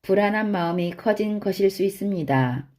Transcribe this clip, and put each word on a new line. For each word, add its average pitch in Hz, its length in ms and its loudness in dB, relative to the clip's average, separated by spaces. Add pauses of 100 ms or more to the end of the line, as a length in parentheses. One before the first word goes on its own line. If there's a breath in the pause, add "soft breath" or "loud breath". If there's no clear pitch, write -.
불안한 208 480 2
마음이 175 420 -2
커진 208 480 -2
것일 196 300 2
수 196 120 -4
있습니다. 139 840 0 (100)